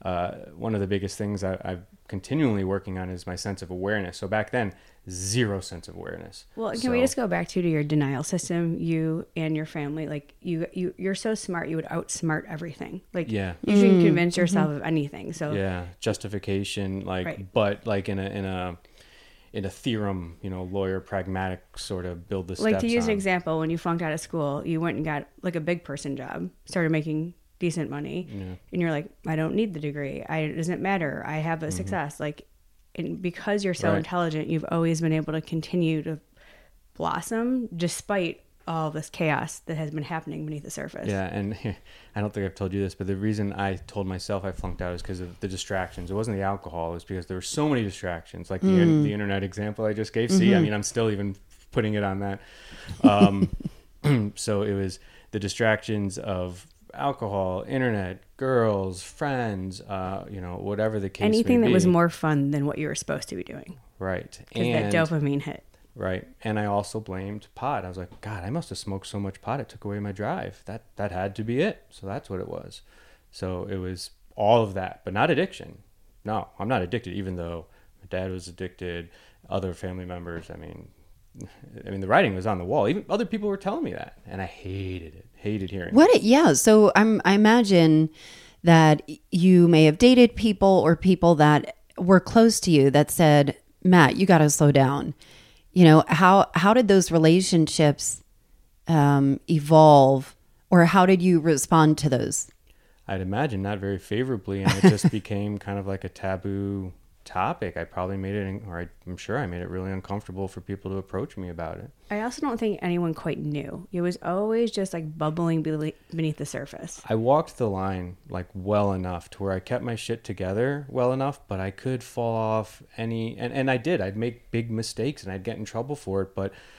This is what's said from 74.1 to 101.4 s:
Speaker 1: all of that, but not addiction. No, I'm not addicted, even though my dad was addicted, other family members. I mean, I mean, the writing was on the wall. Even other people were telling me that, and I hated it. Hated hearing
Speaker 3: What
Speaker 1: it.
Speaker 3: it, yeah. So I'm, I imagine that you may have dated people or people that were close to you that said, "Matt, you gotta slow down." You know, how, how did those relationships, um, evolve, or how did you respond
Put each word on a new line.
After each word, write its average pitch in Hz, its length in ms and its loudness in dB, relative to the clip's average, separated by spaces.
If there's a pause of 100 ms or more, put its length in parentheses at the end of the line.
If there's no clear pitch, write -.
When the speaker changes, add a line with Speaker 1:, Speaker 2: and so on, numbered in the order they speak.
Speaker 1:
all 110 280 6
of 98 120 -6
that, 92 280 -8
but 92 100 -8
not 127 180 2
addiction. - 480 -4 (460)
No, - 240 -6 (100)
I'm 104 80 -4
not 120 160 0
addicted, 90 300 -6
even 95 240 -8
though 85 280 -8 (360)
my 90 80 -20
dad 92 220 -4
was 92 160 -10
addicted, 87 640 -10 (400)
other 92 240 -4
family 92 320 -10
members. 85 460 -12
I 82 60 -16
mean, 82 320 -18 (960)
I - 40 -12
mean, 98 100 -8
the 95 80 -6
writing 120 280 4
was 92 120 -4
on 104 120 0
the 87 60 -8
wall. 107 220 2
Even 180 220 -2
other 208 160 0
people 208 240 -6
were 196 80 -4
telling 214 260 -6
me 104 100 -6
that, - 340 -14
and 95 140 -8
I 92 40 -6
hated 92 720 -10
it. 90 100 -20 (100)
Hated 104 360 -6
hearing 92 220 -6
Speaker 3:
What 311 180 8
Speaker 1:
it. 453 60 8
Speaker 3:
it, - 60 0
yeah. 240 300 6
So 214 420 8
I'm, 214 300 4
I 190 80 6
imagine 196 760 6 (540)
that 160 440 8 (240)
you 180 360 8
may 160 180 8
have 156 120 6
dated 247 400 8
people 196 460 4
or 160 120 4
people 175 400 6
that 151 400 6 (220)
were 180 240 8
close 226 400 6
to 185 100 2
you 139 200 8
that 147 200 4
said, 147 460 6 (260)
"Matt, 180 320 8
you 190 100 0
gotta 160 240 8
slow 147 220 6
down." 139 420 2 (600)
You 180 120 10
know, 156 220 12
how, 185 460 6
how 196 220 4
did 247 120 4
those 190 240 6
relationships, 160 1080 4 (680)
um, 143 520 4 (100)
evolve, 147 840 8 (340)
or 175 160 8
how 180 200 6
did 185 160 6
you 175 180 6
respond 156 600 4